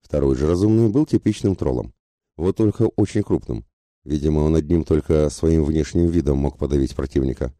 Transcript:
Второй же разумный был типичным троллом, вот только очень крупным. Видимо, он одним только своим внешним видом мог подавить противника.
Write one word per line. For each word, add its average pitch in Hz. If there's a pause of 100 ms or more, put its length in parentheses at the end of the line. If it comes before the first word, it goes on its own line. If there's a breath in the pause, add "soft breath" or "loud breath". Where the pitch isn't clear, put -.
Второй 69
же 69
разумный 107
был 135
типичным 104
троллом, 62 (440)
вот 90
только 110 (120)
очень 104
крупным. 62 (400)
Видимо, 76
он 78
одним 80
только 76
своим 80
внешним 78
видом 73
мог 69
подавить 69
противника. 67